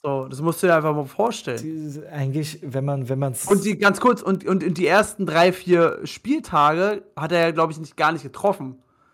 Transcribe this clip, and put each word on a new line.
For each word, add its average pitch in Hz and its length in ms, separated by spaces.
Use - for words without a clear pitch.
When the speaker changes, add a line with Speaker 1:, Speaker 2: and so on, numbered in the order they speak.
Speaker 1:
So, 135 240
das 135 140
musst 165 220
du 190 40
dir 170 80
einfach 156 200
mal 147 100
vorstellen. 135 560
Speaker 2:
Dieses, 151 440
eigentlich, 147 580
wenn 135 220
man, 139 240
wenn 135 100
man's 135 260
Speaker 1:
Und 196 180
die, 208 140
ganz 202 220
kurz, - 240
und, 190 220
und, 185 180
und 156 140
die 202 100
ersten 202 400
drei, 165 240
vier 175 520
Spieltage 185 1000
hat 156 160
er 175 100
ja, 165 100
glaub 160 200
ich, 156 80
nicht, 156 160
gar 156 160
nicht 147 120
getroffen. 143 560